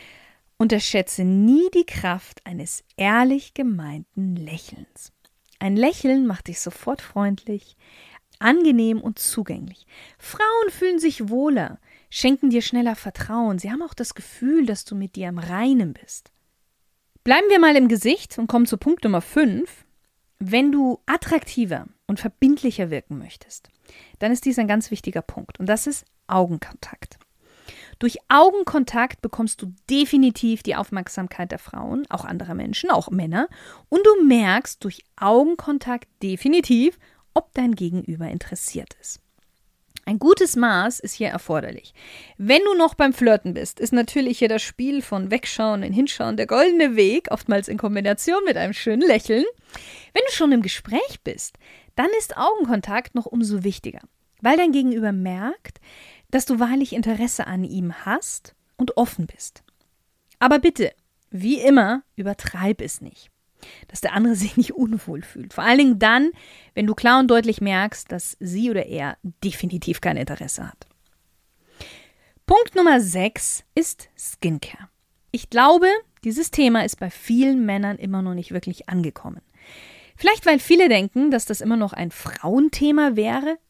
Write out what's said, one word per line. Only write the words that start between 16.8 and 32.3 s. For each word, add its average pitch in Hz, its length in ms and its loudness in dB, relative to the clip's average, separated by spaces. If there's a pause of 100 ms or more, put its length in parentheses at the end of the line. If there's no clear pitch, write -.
Bleiben 311 260 4
wir 392 100 6
mal 311 160 8
im 254 120 6
Gesicht 233 520 0
und 226 80 -4
kommen 240 180 2
zu 220 120 -2
Punkt - 260 -2
Nummer 190 180 0
fünf. 277 640 -2 (540)
Wenn 233 320 2
du 269 340 0
attraktiver 247 800 -4 (220)
und 196 120 -4
verbindlicher 240 680 0
wirken 147 300 -10
möchtest, - 500 -20 (480)
dann 220 140 -2
ist 247 140 -2
dies 262 120 0
ein 220 100 0
ganz 214 220 0
wichtiger 185 320 -8
Punkt. - 380 -16
Und 185 80 -6
das 214 180 0
ist 285 200 -8 (200)
Augenkontakt. - 960 -4 (840)
Durch 240 160 -2 (120)
Augenkontakt 294 920 4
bekommst 226 400 -6
du 185 140 -12 (120)
definitiv 262 760 2
die 190 120 -4
Aufmerksamkeit 185 760 -8
der - 80 -10
Frauen, - 500 -10
auch - 160 -10
anderer 175 300 -10